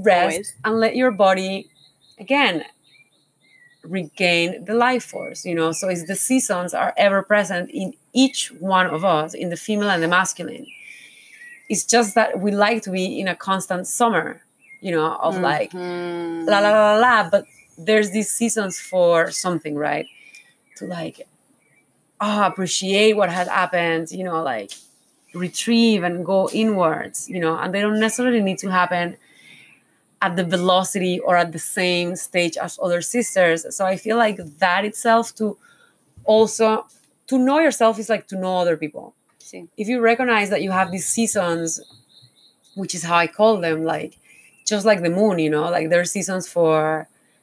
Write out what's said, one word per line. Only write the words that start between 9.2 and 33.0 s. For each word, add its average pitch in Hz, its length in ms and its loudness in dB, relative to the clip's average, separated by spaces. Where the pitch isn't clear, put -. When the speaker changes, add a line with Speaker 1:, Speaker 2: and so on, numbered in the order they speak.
Speaker 1:
in 175 160 -6
the 170 80 -6
female 208 320 -2
and 170 140 2
the 165 40 0
masculine. 175 600 -2
It's 208 140 -2
just 226 320 2
that 214 240 2
we 202 120 0
like 208 320 0
to 190 80 -8
be 185 280 -4
in 190 80 -4
a 175 80 -2
constant 185 520 -4
summer, 214 540 0
you 180 100 -6
know, 160 240 0
of, 180 240 -2
like, 147 320 -2
Speaker 2:
Mm-hmm. 175 760 -8
Speaker 1:
la, 202 120 4
la, 208 120 4
la, 214 220 6
la, 214 60 4
la, 226 300 4
but 196 160 2
there's 208 340 2
these 208 180 -2
seasons 214 500 -2
for 170 520 2
something, 160 440 -4
right? 147 300 -4
To, - 80 -12
like, 165 420 -12
oh, 208 260 0
appreciate 196 680 2
what 196 140 2
has 180 180 -2
happened, 170 640 0
you 185 120 -8
know, 165 200 -4
like, 110 280 -6
retrieve 220 720 2
and 175 220 -4
go 190 280 0
inwards, 196 760 -2
you 185 100 -6
know, 160 180 0
and 185 160 -4
they 202 80 -2
don't 214 180 0
necessarily 233 420 2
need 190 180 -2
to 196 100 -6
happen 180 480 0
at 180 140 0
the 185 80 0
velocity 185 760 2
or 180 160 2
at 175 160 2
the 165 80 -10
same 180 560 -2
stage 175 420 -2
as - 260 -6
other 175 180 0